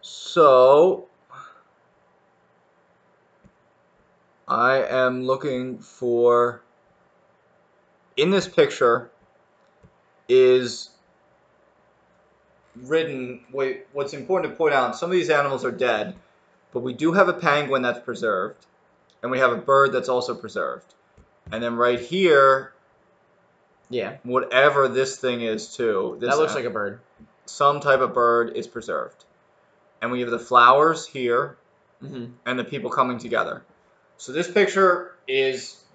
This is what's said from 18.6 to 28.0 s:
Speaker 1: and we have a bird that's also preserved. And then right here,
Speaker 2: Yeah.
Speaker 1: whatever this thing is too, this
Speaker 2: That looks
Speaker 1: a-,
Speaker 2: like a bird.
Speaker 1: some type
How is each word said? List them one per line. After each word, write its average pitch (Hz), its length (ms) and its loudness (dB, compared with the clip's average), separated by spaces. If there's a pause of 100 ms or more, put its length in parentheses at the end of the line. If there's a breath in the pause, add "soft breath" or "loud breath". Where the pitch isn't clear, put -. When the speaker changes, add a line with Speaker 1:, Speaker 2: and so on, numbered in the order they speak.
Speaker 1:
and 123 80 -8
we 127 80 -4
have 127 140 2
a 117 40 -4
bird 139 360 2
that's 127 160 -4
also 127 260 -2
preserved. 92 580 -10 (580)
And 113 120 -8
then 117 140 -6
right 120 240 0
here, 139 720 2 (1160)
Speaker 2:
Yeah. 113 340 -8
Speaker 1:
whatever 131 680 2
this 131 300 -4
thing 123 220 -4
is 110 340 -8
too, 110 460 -4
this 120 100 -4
Speaker 2:
That 143 80 0
looks 156 140 0
Speaker 1:
a-, - 40 -6
Speaker 2:
like 131 80 -6
a 120 60 -6
bird. 104 300 -8 (460)
Speaker 1:
some 143 340 0
type 139 200 2